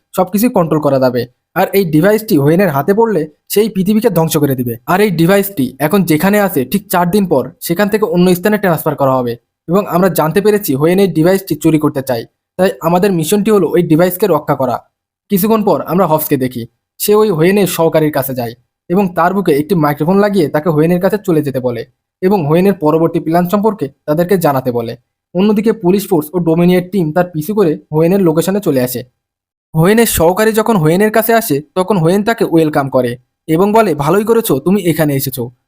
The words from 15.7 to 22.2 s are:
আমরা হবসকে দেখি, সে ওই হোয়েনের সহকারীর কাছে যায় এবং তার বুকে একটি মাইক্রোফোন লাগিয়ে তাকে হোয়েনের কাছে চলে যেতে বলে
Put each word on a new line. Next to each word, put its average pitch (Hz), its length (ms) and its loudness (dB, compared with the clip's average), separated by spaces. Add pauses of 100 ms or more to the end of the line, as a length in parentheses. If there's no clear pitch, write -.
আমরা 170 260 0
হবসকে 156 300 0
দেখি, 123 300 -6 (320)
সে 208 160 0
ওই 214 160 4
হোয়েনের 180 360 2
সহকারীর 156 460 0
কাছে 135 220 -4
যায় 117 200 -8 (340)
এবং 180 260 0
তার 175 200 0
বুকে 185 180 0
একটি 151 220 0
মাইক্রোফোন 156 440 0
লাগিয়ে 196 300 0
তাকে 156 200 -2
হোয়েনের 165 320 2
কাছে 202 260 -2
চলে 156 160 0
যেতে 135 180 -6
বলে 117 260 -6 (360)